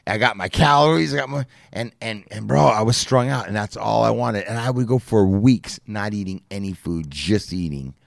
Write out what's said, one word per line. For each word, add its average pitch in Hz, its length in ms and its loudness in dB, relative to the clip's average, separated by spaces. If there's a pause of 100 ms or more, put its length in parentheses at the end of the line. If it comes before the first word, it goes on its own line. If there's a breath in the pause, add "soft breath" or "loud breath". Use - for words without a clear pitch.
I 101 140 -4
got 113 180 0
my 95 120 -6
calories. 151 680 4
I - 20 -2
got 135 120 -4
my, 139 160 -6 (260 soft breath)
and, - 280 -8
and, 110 300 -10
and 107 180 -10
bro, 135 180 4
I 110 180 4
was 117 120 2
strung 127 340 0
out, 123 180 -4
and 98 80 -6
that's 107 200 -4
all 110 280 0
I 113 80 4
wanted. 113 340 -2
And 113 140 -6
I 120 100 -2
would 127 180 0
go 123 120 2
for 107 260 4
weeks 104 600 4
not 104 260 -6
eating 95 380 -8
any 98 220 -6
food, 82 360 -6
just 87 420 -2
eating 71 440 -6 (120)